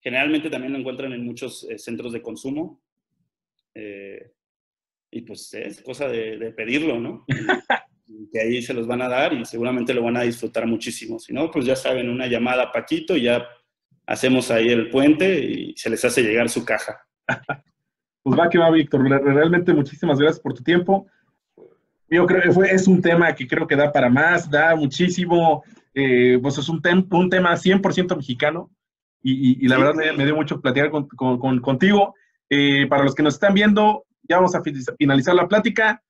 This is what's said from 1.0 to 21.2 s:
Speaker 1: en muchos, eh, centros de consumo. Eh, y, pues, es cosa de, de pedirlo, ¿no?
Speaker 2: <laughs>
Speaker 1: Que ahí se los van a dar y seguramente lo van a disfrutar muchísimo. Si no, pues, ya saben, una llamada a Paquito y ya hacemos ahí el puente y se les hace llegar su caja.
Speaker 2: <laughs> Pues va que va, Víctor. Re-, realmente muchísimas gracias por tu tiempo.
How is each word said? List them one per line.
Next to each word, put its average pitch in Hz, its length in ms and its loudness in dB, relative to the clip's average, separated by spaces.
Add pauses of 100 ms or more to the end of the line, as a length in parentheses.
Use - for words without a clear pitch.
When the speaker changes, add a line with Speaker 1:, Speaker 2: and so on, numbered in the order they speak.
Speaker 1:
en 120 140 -10
muchos, 120 440 -12
eh, 110 80 -12
centros 120 360 -12
de 113 80 -10
consumo. 139 600 -10 (920)
Eh, 98 560 -18 (840)
y, 117 60 -12
pues, - 320 -20
es - 280 -14
cosa 131 260 -10
de, 110 300 -8
de 113 160 -12
pedirlo, 123 460 -4
¿no? - 280 -12
Speaker 2:
<laughs> - 600 -4 (440)
Speaker 1:
Que 110 80 -2
ahí 120 200 -2
se 131 120 -8
los 117 120 -6
van 123 160 -4
a 127 60 -4
dar 135 260 0
y 117 120 -8
seguramente 123 480 -4
lo 120 100 0
van 120 140 -2
a 123 60 -2
disfrutar 117 440 -4
muchísimo. 113 520 -6
Si - 140 -14
no, 156 160 -4
pues, 143 160 -4
ya 131 100 2
saben, 127 340 -4
una 127 180 -6
llamada 123 360 0
a - 80 -6
Paquito 160 440 -4
y 127 80 0
ya 120 240 0 (580)
hacemos 127 460 0
ahí 113 180 2
el 117 200 0
puente 156 500 2
y - 380 -8
se - 120 -8
les 113 140 -4
hace 123 180 0
llegar 113 280 0
su 117 140 -6
caja. - 360 -6 (280)
Speaker 2:
<laughs> - 380 -8 (600)
Pues 135 140 2
va 170 100 4
que 175 80 2
va, 165 140 6
Víctor. 147 380 2
Re-, 139 240 2
realmente 170 400 4
muchísimas 147 460 0
gracias 156 220 2
por 127 120 -6
tu 123 100 -14
tiempo. 180 440 0 (1000)